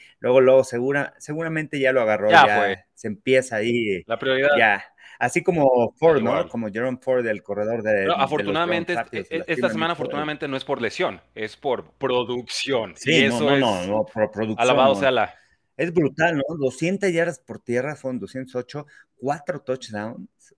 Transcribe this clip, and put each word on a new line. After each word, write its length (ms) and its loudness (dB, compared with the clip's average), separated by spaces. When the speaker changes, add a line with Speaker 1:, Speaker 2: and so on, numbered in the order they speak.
Speaker 1:
luego, 220 6
luego, 220 8
segura-, 560 -2
seguramente 600 -6
ya 140 2
lo 80 2
agarró, 300 2
Speaker 2:
Ya 160 10
Speaker 1:
ya 100 2
Speaker 2:
fue. 280 -2
Speaker 1:
se 120 -12
empieza 500 0
ahí, 500 0
Speaker 2:
La 100 -4
prioridad. 400 2
Speaker 1:
ya. 260 4
Así 240 -2
como 540 4
Ford, 260 4
¿no? 100 0
Speaker 2:
Igual. 180 -2
Speaker 1:
Como 200 -6
Jerome 320 -4
Ford, 240 0
el 160 -4
corredor 400 -4
de, 100 -2
Speaker 2:
Pero 100 2
Speaker 1:
de 60 0
los 120 0
Speaker 2:
afortunadamente, 720 -2
Speaker 1:
Brown 140 -2
Patriots, 260 -10
Speaker 2:
e-, 40 -6
e-, 40 -4
esta 140 -8
Speaker 1:
lastima 160 0
Speaker 2:
semana 20 -2
Speaker 1:
Nick 60 -4
Foles. 140 -2
Speaker 2:
afortunadamente 580 -6
no 80 -4
es 80 -8
por 160 -4
lesión, 400 -4
es 220 -8
por 380 -4
producción. 1040 -2
Speaker 1:
Sí, 220 -6
Speaker 2:
Y 100 0
Speaker 1:
no, 60 -2
Speaker 2:
eso 140 0
Speaker 1:
no, 80 2
no, 240 0
Speaker 2:
es 60 -6
Speaker 1:
no, 180 -2
por 240 -4
producción, 300 -6
Speaker 2:
alabado 360 4
Speaker 1:
no. 40 -4
Speaker 2:
sea 120 2
la 220 -2
Speaker 1:
Es 160 -4
brutal, 420 0
¿no? 220 -4
Doscientas 560 -2
yardas 260 -2
por 200 -16
tierra, 360 -4
fueron 240 -8
doscientos 360 -12
ocho, 320 -10
cuatro 460 -6
touchdowns. 960 -10